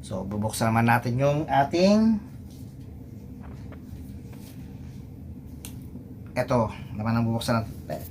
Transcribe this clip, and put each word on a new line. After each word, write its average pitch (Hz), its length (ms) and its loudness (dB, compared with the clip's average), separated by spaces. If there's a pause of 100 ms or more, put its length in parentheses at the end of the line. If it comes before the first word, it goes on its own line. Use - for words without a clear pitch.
So, 95 240 -4
bubuksan 107 400 2
naman 113 160 6
natin 117 320 4
yung 143 320 4
ating, 196 720 6 (4000)
eto, 123 320 4 (240)
naman 110 240 0
ang 117 80 4
bubuksan 113 400 2
natin. - 80 -8 (160)
Pe-, - 220 -6